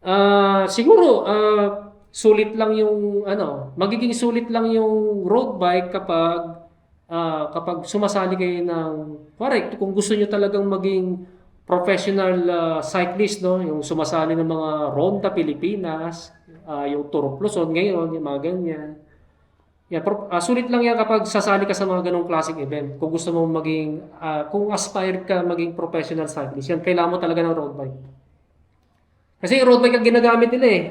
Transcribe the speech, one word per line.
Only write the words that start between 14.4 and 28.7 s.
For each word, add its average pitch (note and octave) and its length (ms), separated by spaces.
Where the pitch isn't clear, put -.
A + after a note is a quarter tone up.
mga D#3+ 200
Ronda F#3 400
Pilipinas, E3 1040
ah, D3 160
yung C#3+ 320
Tour C#3 160
of C3+ 80
Luzon F#3 320
ngayon, E3+ 400
yung D#3+ 160
mga C#3 160
ganyan. D#3+ 560
Yan, D#3+ 80
pro-, G3+ 320
ah, F3 80
sulit B3 240
lang A#3+ 160
yan A#3 160
kapag A3 320
sasali G3 320
ka G3 160
sa G3 80
mga F3+ 240
ganong F3 160
klaseng D#3+ 320
event. C#3 400
Kung D#3+ 160
gusto E3 160
mo E3 160
maging, D#3 560
ah, D3+ 320
kung G#3 240
aspire F#3 480
ka F3+ 240
maging E3+ 320
professional D#3+ 480
cyclist, C3+ 480
yan, D#3+ 80
kailangan F3 320
mo F3+ 80
talaga E3 240
ng E3 80
road C#3+ 240
bike. C3+ 200